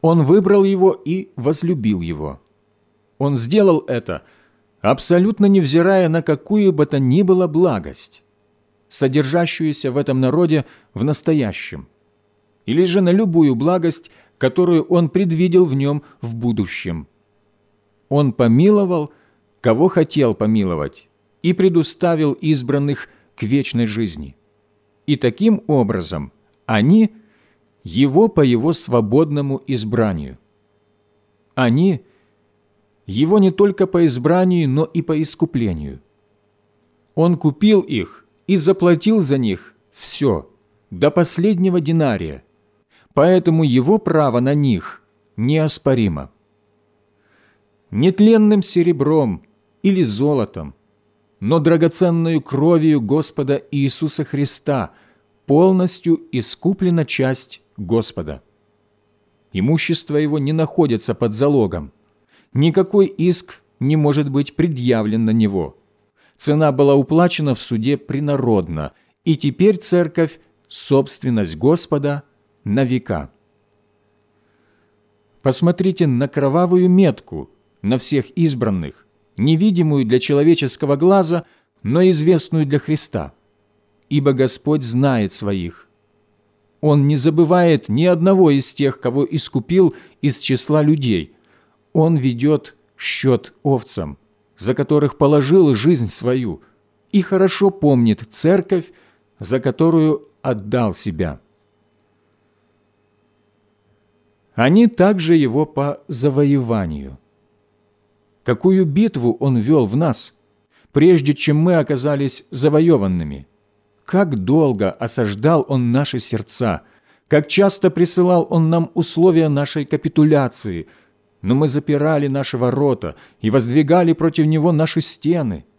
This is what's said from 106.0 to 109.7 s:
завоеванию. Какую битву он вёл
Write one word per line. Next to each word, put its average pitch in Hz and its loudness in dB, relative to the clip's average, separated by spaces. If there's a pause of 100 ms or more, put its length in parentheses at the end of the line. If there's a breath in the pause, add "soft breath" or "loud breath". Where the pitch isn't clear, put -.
завоеванию. 117 -2 (1300)
Какую 185 2
битву 147 0
он 131 0
вёл 123 2